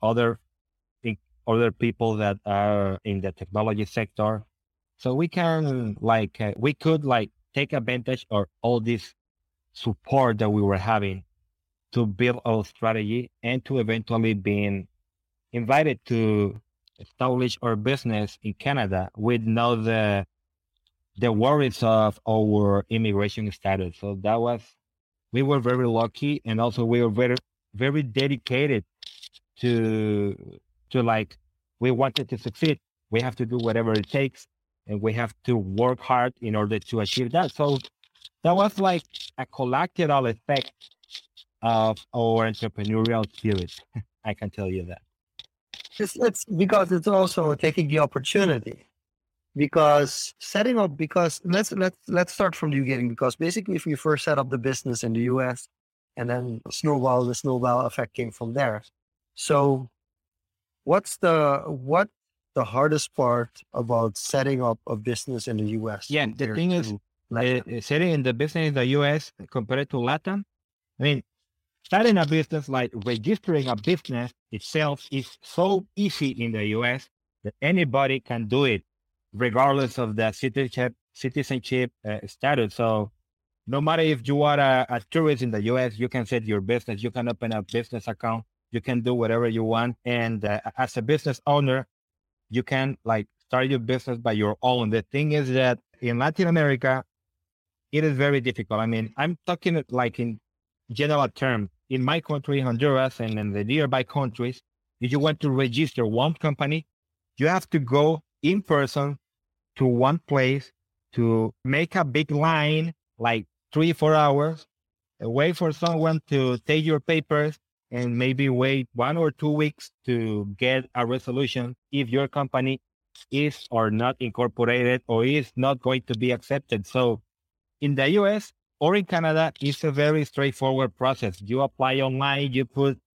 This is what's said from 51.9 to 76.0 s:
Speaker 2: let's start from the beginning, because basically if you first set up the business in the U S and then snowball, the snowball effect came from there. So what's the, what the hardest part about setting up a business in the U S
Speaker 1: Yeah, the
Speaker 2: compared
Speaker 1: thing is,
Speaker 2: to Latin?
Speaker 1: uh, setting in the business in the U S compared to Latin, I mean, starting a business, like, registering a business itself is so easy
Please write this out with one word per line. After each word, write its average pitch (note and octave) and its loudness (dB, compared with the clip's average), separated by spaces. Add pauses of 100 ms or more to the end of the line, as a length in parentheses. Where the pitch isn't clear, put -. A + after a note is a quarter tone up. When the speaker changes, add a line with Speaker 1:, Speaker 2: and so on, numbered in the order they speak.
Speaker 2:
let's F3 0
start F#3 0
from D#3 -2
the C#3 2
beginning, B2 0
because A#2+ 0
basically F3+ -2
if D3+ -4
you D#3 -2
first D3 0
set D3+ 0
up C3 -2
the C3 -2
business B2 -4
in A2+ -2
the A2+ 0
U B2 0
S B2+ -4 (500)
and B2 -6
then A#2+ -6 (100)
snowball, C3 2
the A#2+ -2
snowball B2+ 0
effect B2+ -6
came A#2 -4
from A2+ -10
there. A#2+ -2 (540)
So C#3 0 (920)
what's - 0
the, D3+ 2
what D#3 -2 (460)
the C3 0
hardest C#3 0
part A#2+ 0 (140)
about A#2 0
setting C3+ 0
up A2+ 0
a A#2 -4
business A2+ -6
in A2+ -4
the G#2+ -2
U A2 -4
S G2+ -12
Speaker 1:
Yeah, D3 0
the G#2+ -6
Speaker 2:
compared A2 -4
Speaker 1:
thing E3+ 0
is, E3+ -2
Speaker 2:
to G#2 -6 (300)
Latin? A#2+ -2
Speaker 1:
uh, A2+ -8
setting E3 0
in D3 0
the B2+ 0
business D3+ -2
in D3 -4
the C3 2
U C#3+ 2
S D3 -2 (200)
compared C3 -2
to C3+ -2
Latin, D#3+ -2 (540)
I B2 -2
mean, C#3+ 0 (600)
starting G#3+ 4
a E3 4
business, D3+ 0
like, B2+ -2 (140)
registering C3 0
a A#2+ 0
business B2 -2 (200)
itself C#3+ -4
is C3+ -6
so F#3+ 0
easy E3+ 0